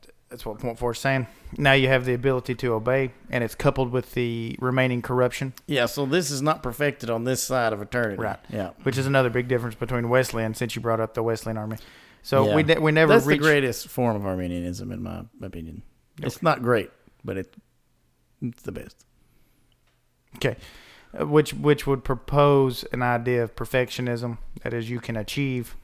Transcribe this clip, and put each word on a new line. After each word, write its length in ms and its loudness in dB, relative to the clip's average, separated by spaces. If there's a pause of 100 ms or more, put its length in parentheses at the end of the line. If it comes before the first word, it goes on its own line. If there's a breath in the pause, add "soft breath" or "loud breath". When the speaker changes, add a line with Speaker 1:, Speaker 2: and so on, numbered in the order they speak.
(300)
Speaker 1:
that's 160 -14
what 140 -10
point 180 -6
four 140 -2
is 80 -6
saying. 280 2 (300 loud breath)
Now 160 4
you 140 6
have 180 4
the 80 2
ability 420 0
to 180 -2
obey, 380 0 (180)
and 140 0
it's 120 -4
coupled 360 0
with 220 -4
the 460 -4
remaining 420 0
corruption. 520 -2 (140)
Speaker 2:
Yeah, 180 2
so 200 -2
this 260 0
is 100 -4
not 220 0
perfected 460 -2
on 140 -2
this 180 0
side 300 0
of 100 -4
eternity. 400 -2
Speaker 1:
Right. 180 -4 (100)
Speaker 2:
Yeah. 220 -6 (120)
Speaker 1:
Which 140 0
is 80 0
another 240 4
big 180 -2
difference 280 -2
between 340 -2
Wesleyan, 440 2
since 220 -6
you 60 -8
brought 180 0
up 140 -4
the 100 -2
Wesleyan 340 -4
Army. 200 -6 (460 loud breath)
So 260 4
Speaker 2:
Yeah. 60 4
Speaker 1:
we 80 6
ne-, 160 4
we 120 2
never 220 6
Speaker 2:
That's 120 8
Speaker 1:
reached 160 4
Speaker 2:
the 80 4
greatest 380 2
form 300 0
of 80 -6
Arminianism, 680 -4
in 120 -8
my 200 -10 (180)
opinion. 420 -12 (360)
Speaker 1:
Okay. 80 -6
Speaker 2:
It's 160 -8
not 180 2
great, 280 2 (340)
but 140 -6
it, 160 -10 (880)
it's 220 -8
the 100 -8
best. 320 -16 (1300)
Speaker 1:
Okay. 220 -2 (640 loud breath)
Uh, 60 -2
which, 280 4
which 340 2
would 160 0
propose 880 4
an 100 -2
idea 420 0
of 120 -6
perfectionism, 840 -2 (260)
that 100 -6
is, 160 -4
you 100 -6
can 160 -8
achieve 680 -4